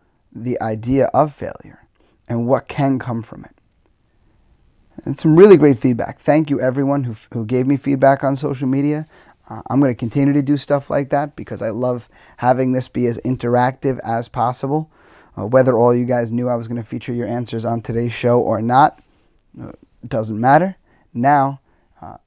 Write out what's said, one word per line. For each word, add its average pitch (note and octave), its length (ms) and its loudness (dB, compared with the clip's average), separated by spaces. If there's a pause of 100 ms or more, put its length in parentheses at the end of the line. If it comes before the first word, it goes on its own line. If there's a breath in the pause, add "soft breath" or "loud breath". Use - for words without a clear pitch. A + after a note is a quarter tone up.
(320)
the A#2+ 280 -6
idea A2+ 520 0
of C#3+ 220 2
failure - 520 -14 (420)
and A#2 180 -4
what B2 220 0
can C3+ 300 0
come A#2 240 -8
from - 220 -18
it. - 80 -20 (1500)
And C3+ 140 -6
some D#3+ 180 4
really G3 200 10
great C#3+ 220 4
feedback. - 420 -2
Thank D3+ 300 2
you, C#3 100 -2
everyone C3+ 440 0
who, A#2 120 -8 (160)
who A#2 120 -6
gave B2+ 220 0
me C#3 100 2
feedback C3+ 460 2
on C#3+ 140 0
social C#3 320 -4
media. D3 380 -2 (420 soft breath)
Uh, A2 200 -16
I'm B2+ 120 0
gonna C3 140 2
continue C#3 380 0
to C#3+ 100 2
do C#3+ 140 0
stuff C#3 340 -4
like C#3+ 200 -2
that D3 260 -4
because G2+ 260 -12
I A2 80 -4
love B2 380 -4 (300 soft breath)
having B2+ 340 2
this B2+ 160 -2
be B2 180 -2
as A#2 120 -2
interactive B2 840 -2
as A#2 260 -6
possible. C3+ 600 -4 (480 soft breath)
Uh, G2+ 80 -6
whether B2 300 4
all A#2+ 180 4
you B2 120 0
guys A#2+ 260 -2
knew B2 160 -2
I B2 80 -2
was A#2 120 -8
gonna A#2+ 140 -8
feature B2 300 -10
your A#2+ 140 -6
answers A2+ 380 -6
on A#2 180 -4
today's A#2 300 -4
show A#2+ 280 2
or A2 220 -2
not, B2+ 380 2 (600)
uh, - 80 -16 (340)
it A#2 60 -14
doesn't A2 320 -4
matter. D#3 360 4 (360)
Now, C#3 480 2 (400)
uh, - 160 -18 (100)